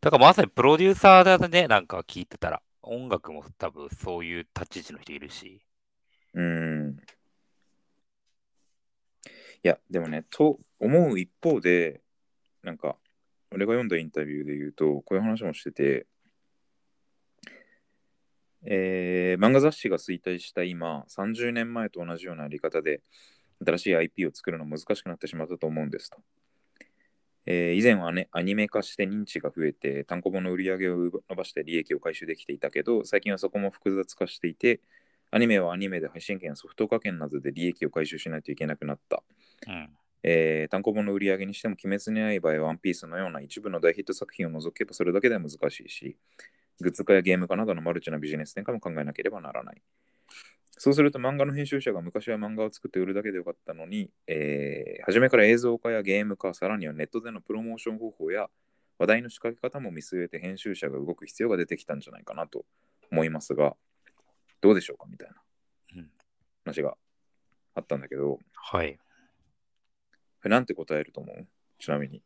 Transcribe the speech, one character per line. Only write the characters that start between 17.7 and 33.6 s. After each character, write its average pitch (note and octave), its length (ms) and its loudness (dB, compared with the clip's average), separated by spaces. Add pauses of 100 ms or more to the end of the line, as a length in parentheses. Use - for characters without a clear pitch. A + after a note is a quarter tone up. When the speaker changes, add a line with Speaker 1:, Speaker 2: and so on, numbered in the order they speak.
Speaker 2:
え F#2 760 0
ー、 - 20 0
漫 A2+ 120 6
画 C3+ 80 8
雑 D3 100 6
誌 - 180 -6
が F2+ 100 2
衰 F2+ 220 -6
退 F2+ 180 -4
し - 140 -14
た F2+ 120 -2
今、 E2+ 440 -6
三 G#2+ 260 -6
十 A#2+ 180 -4
年 A#2 220 -4
前 A2+ 160 -4
と F2 140 -10
同 E2+ 120 -8
じ F2 100 -14
よ F2+ 60 -10
う D#2+ 40 -10
な D2+ 80 -10
や D2 40 -8
り D2+ 100 -10
方 D#2+ 240 -2
で、 D2+ 200 -2 (640)
新 E2+ 140 2
し - 80 -6
い F2+ 100 4
ア E2 60 4
イ E2 80 -2
ピ F2+ 160 -4
ー - 20 -2
を C#2+ 60 -6
作 - 160 -8
る E2 80 -8
の D2+ 80 -10
難 D2+ 140 -8 (140)
し - 80 -8
く - 60 -10
な E2+ 60 -8
っ - 40 -16
て E2 100 -10
し - 80 -12
ま D#2+ 100 -6
っ - 20 -16
た F2 100 -8
と E2 80 -4
思 D#2 160 -4
う D2+ 40 -6
ん C#2 40 -8
で - 80 -8
す - 120 -16
と。 - 80 -20 (1300)
え F2 240 0
ー、 F2 40 2
以 G2+ 80 2
前 A#2+ 120 8
は F2 180 -2
ね、 F2 200 -4
ア E2+ 100 -2
ニ F#2+ 140 0
メ G#2 100 0
化 G#2 160 -2
し - 140 -12
て G2+ 80 0
認 G#2 200 -4
知 - 140 -8
が C#2+ 120 -4
増 D#2+ 160 -2
え C#2+ 60 0
て、 C#2+ 300 -6
単 F2 180 -6
行 F2+ 120 -2
本 F#2 100 -2
の F#2 100 -2
売 F#2 60 -2
り F#2 120 -2
上 F#2 80 -2
げ F#2 100 0
を F2+ 80 0
伸 F2 400 -4
ば F#2 80 -6
し - 80 -14
て D2+ 100 -6
利 D#2+ 140 -4
益 D#2 180 -2
を C#2+ 60 -4
回 E2 160 -6
収 E2 100 -12
で E2 80 -6
き - 100 -16
て C#2+ 80 -10
い C#2+ 60 -8
た C#2 120 -4
け - 120 -2
ど、 A2 220 0
最 G2 160 0
近 G#2 100 -4
は F#2+ 80 -2
そ G2 100 -4
こ G#2 120 -4